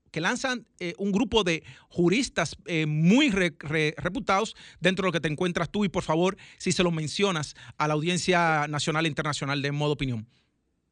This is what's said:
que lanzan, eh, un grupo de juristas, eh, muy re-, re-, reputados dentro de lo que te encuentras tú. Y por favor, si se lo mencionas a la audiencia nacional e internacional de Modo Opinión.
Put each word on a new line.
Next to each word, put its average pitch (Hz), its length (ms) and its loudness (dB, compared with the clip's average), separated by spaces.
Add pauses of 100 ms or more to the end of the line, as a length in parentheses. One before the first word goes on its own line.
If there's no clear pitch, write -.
(100)
que - 100 -6
lanzan, 240 460 -4 (140)
eh, 175 180 -6
un 202 140 -2
grupo 220 320 2
de 165 180 0 (260)
juristas, - 680 0 (100)
eh, 160 200 -2
muy 175 440 6
re-, 180 280 0
re-, 156 380 -2
reputados 196 580 -2 (260)
dentro 185 240 2
de 190 40 0
lo 175 40 2
que 165 80 0
te 160 80 -2
encuentras 170 420 -2
tú. 208 140 -2
Y 196 40 2
por 170 140 -2
favor, 180 340 2 (220)
si 185 140 0
se 185 100 0
lo 175 80 2
mencionas 160 640 -2 (240)
a 151 100 0
la 151 60 2
audiencia 165 720 2
nacional 151 360 -2
e 165 40 0
internacional 143 540 -4
de 143 100 -2
Modo 147 200 0
Opinión. 127 340 -4 (640)